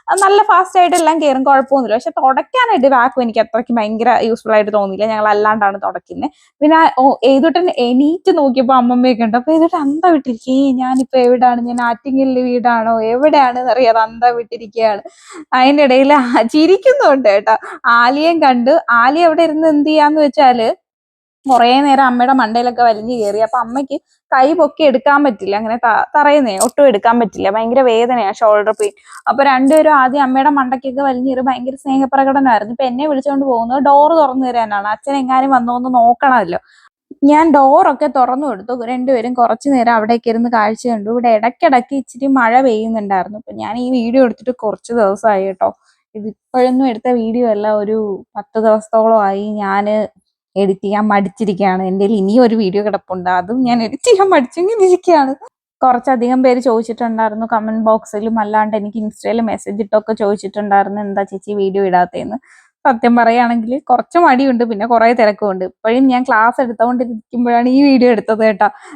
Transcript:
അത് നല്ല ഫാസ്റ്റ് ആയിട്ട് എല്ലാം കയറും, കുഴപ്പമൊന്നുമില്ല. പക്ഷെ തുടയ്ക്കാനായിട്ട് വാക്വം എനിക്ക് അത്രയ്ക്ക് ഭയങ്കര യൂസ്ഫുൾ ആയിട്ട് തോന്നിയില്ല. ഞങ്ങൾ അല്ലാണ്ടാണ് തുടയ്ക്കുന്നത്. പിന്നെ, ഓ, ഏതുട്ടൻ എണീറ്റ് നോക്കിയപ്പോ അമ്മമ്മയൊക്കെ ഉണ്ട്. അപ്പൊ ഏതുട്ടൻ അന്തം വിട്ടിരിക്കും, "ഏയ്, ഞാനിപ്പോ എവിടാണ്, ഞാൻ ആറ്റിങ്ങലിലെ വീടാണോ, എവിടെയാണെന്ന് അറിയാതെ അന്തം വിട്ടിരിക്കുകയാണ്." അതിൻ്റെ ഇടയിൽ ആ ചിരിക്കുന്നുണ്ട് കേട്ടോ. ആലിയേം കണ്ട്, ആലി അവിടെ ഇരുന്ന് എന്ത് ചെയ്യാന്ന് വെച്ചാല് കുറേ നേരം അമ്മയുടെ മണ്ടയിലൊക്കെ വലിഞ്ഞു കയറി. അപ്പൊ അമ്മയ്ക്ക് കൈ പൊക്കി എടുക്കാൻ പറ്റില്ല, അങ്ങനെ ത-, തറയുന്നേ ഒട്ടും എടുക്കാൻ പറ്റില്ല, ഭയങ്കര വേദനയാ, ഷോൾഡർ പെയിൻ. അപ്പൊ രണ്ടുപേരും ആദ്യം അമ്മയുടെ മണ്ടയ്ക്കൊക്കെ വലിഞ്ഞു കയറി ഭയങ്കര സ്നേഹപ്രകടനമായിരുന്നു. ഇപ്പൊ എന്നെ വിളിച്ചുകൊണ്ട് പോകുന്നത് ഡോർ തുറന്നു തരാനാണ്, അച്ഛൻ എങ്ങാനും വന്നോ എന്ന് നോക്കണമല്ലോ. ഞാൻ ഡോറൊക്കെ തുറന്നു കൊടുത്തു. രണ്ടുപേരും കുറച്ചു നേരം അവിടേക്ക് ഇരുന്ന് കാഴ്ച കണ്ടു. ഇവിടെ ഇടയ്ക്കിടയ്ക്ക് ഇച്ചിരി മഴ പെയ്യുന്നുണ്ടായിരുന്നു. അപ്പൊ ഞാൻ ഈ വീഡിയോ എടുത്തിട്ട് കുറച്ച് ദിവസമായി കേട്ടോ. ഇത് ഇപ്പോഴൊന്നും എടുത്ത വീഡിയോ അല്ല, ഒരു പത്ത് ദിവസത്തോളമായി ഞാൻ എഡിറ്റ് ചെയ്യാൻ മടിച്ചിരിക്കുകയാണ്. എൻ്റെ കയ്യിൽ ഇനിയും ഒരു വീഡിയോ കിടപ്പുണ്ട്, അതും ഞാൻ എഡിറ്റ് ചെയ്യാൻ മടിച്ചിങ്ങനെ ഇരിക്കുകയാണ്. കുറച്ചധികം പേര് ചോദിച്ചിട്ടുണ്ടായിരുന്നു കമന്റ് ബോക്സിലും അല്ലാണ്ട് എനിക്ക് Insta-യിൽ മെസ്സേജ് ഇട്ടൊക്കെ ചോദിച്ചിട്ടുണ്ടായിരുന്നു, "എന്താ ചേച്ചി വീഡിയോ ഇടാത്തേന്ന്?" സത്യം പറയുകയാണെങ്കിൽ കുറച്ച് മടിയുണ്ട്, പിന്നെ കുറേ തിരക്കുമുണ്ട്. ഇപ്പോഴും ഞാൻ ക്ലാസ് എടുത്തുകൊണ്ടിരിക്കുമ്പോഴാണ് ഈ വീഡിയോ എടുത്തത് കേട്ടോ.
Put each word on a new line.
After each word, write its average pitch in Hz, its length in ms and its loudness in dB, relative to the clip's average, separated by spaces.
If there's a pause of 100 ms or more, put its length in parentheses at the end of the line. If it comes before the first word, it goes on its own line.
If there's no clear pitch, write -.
അത് 349 120 0
നല്ല 403 240 4
ഫാസ്റ്റ് 370 360 0
ആയിട്ട് 349 160 2
എല്ലാം 330 220 0
കയറും, 269 260 0
കുഴപ്പമൊന്നുമില്ല. 269 520 0
പക്ഷെ 311 200 -6
തുടയ്ക്കാനായിട്ട് 302 760 0
വാക്വം 254 320 2
എനിക്ക് 226 180 -2
അത്രയ്ക്ക് 233 340 -6
ഭയങ്കര 220 340 -2 (120)
യൂസ്ഫുൾ 220 320 -2
ആയിട്ട് 208 180 0
തോന്നിയില്ല. 202 340 -2
ഞങ്ങൾ 214 220 -2
അല്ലാണ്ടാണ് 208 540 0
തുടയ്ക്കുന്നത്. 180 500 -8 (300)
പിന്നെ, 311 180 4 (180)
ഓ, 262 80 2 (180)
ഏതുട്ടൻ 269 440 2 (120)
എണീറ്റ് 285 580 0
നോക്കിയപ്പോ 262 380 0
അമ്മമ്മയൊക്കെ 247 500 2
ഉണ്ട്. 226 120 0
അപ്പൊ 247 160 -2
ഏതുട്ടൻ 330 260 0
അന്തം 311 340 0
വിട്ടിരിക്കും, 262 400 -4
"ഏയ്, 277 200 2
ഞാനിപ്പോ 262 460 -2
എവിടാണ്, 247 420 2
ഞാൻ 240 200 -6
ആറ്റിങ്ങലിലെ 254 600 -2
വീടാണോ, 233 520 0 (100)
എവിടെയാണെന്ന് 254 680 0
അറിയാതെ 226 280 2
അന്തം 226 340 -2
വിട്ടിരിക്കുകയാണ്." 220 680 -4 (500)
അതിൻ്റെ 277 300 2
ഇടയിൽ 269 300 4
ആ 285 80 4 (300)
ചിരിക്കുന്നുണ്ട് 339 760 2
കേട്ടോ. 208 280 0 (360)
ആലിയേം 285 480 2
കണ്ട്, 262 320 2 (180)
ആലി 254 300 2
അവിടെ 330 220 2
ഇരുന്ന് 320 260 0
എന്ത് 294 200 2
ചെയ്യാന്ന് 302 320 2
വെച്ചാല് 254 480 2 (760)
കുറേ 240 340 4
നേരം 277 260 4
അമ്മയുടെ 247 280 0
മണ്ടയിലൊക്കെ 240 500 0
വലിഞ്ഞു 226 320 0
കയറി. 208 240 -4
അപ്പൊ 220 200 -2
അമ്മയ്ക്ക് 262 380 -6 (340)
കൈ 262 220 2
പൊക്കി 311 300 0
എടുക്കാൻ 285 380 2
പറ്റില്ല, 196 340 -2
അങ്ങനെ 220 220 -4
ത-, 226 340 0
തറയുന്നേ 285 480 2
ഒട്ടും 269 280 2
എടുക്കാൻ 233 300 2
പറ്റില്ല, 190 320 -2
ഭയങ്കര 226 320 0
വേദനയാ, 233 500 0
ഷോൾഡർ 208 420 0
പെയിൻ. 214 200 -4 (320)
അപ്പൊ 247 180 0
രണ്ടുപേരും 277 500 4
ആദ്യം 269 300 2
അമ്മയുടെ 269 280 0
മണ്ടയ്ക്കൊക്കെ 262 500 -4
വലിഞ്ഞു 262 280 -2
കയറി 254 160 -4
ഭയങ്കര 254 300 -6
സ്നേഹപ്രകടനമായിരുന്നു. 269 960 0
ഇപ്പൊ 262 120 -4
എന്നെ 247 220 -4
വിളിച്ചുകൊണ്ട് 277 380 -2
പോകുന്നത് 247 400 -2
ഡോർ 285 300 4
തുറന്നു 262 320 0
തരാനാണ്, 214 420 -4
അച്ഛൻ 247 260 -6
എങ്ങാനും 262 360 0
വന്നോ 240 260 0
എന്ന് 254 160 -6
നോക്കണമല്ലോ. 240 640 2 (640)
ഞാൻ 302 280 4
ഡോറൊക്കെ 285 580 2
തുറന്നു 254 380 -2
കൊടുത്തു. 220 260 -8 (120)
രണ്ടുപേരും 247 480 -4
കുറച്ചു 240 360 -2
നേരം 240 240 2
അവിടേക്ക് 226 360 -2
ഇരുന്ന് 233 200 -2
കാഴ്ച 220 380 -2
കണ്ടു. 214 240 -4
ഇവിടെ 240 240 0
ഇടയ്ക്കിടയ്ക്ക് 247 600 0
ഇച്ചിരി 262 360 -6
മഴ 240 300 2
പെയ്യുന്നുണ്ടായിരുന്നു. 214 800 -2
അപ്പൊ - 140 -20
ഞാൻ 214 240 -10
ഈ 247 140 -6
വീഡിയോ 247 340 2
എടുത്തിട്ട് 240 320 -6
കുറച്ച് 208 360 -8
ദിവസമായി 202 520 0
കേട്ടോ. 190 240 -4 (460)
ഇത് 214 120 -12
ഇപ്പോഴൊന്നും 254 600 -2
എടുത്ത 240 260 -4
വീഡിയോ 233 360 -2
അല്ല, 208 260 -2
ഒരു 214 220 -4 (360)
പത്ത് 214 260 -12
ദിവസത്തോളമായി 214 920 0
ഞാൻ 202 320 -4 (720)
എഡിറ്റ് 196 280 -2
ചെയ്യാൻ 208 240 -2
മടിച്ചിരിക്കുകയാണ്. 196 760 -2
എൻ്റെ 190 200 -2
കയ്യിൽ 208 160 0
ഇനിയും 208 240 2
ഒരു 226 120 2
വീഡിയോ 202 280 -2
കിടപ്പുണ്ട്, 185 460 -6
അതും 185 340 -2
ഞാൻ 240 200 0
എഡിറ്റ് 226 260 -6
ചെയ്യാൻ 392 200 2
മടിച്ചിങ്ങനെ 370 560 0
ഇരിക്കുകയാണ്. 349 480 2 (480)
കുറച്ചധികം 247 600 0
പേര് 254 180 2
ചോദിച്ചിട്ടുണ്ടായിരുന്നു 226 880 -4
കമന്റ് 220 380 -4
ബോക്സിലും 220 540 -2
അല്ലാണ്ട് 214 380 -2
എനിക്ക് 208 220 -8
Insta-യിൽ 214 420 -6
മെസ്സേജ് 202 400 -6
ഇട്ടൊക്കെ 214 320 -2
ചോദിച്ചിട്ടുണ്ടായിരുന്നു, 202 880 -2
"എന്താ 196 220 -4
ചേച്ചി 196 300 -10
വീഡിയോ 196 320 -2
ഇടാത്തേന്ന്?" 180 520 -2 (480)
സത്യം 240 300 2
പറയുകയാണെങ്കിൽ 233 640 0
കുറച്ച് 247 400 -2
മടിയുണ്ട്, 262 460 2
പിന്നെ 214 220 -4
കുറേ 226 260 2
തിരക്കുമുണ്ട്. 208 520 -2
ഇപ്പോഴും 226 420 -2
ഞാൻ 254 160 0
ക്ലാസ് 233 380 2
എടുത്തുകൊണ്ടിരിക്കുമ്പോഴാണ് 240 1080 -2
ഈ 254 120 2
വീഡിയോ 262 300 4
എടുത്തത് 220 320 -2
കേട്ടോ. 214 240 2 (280)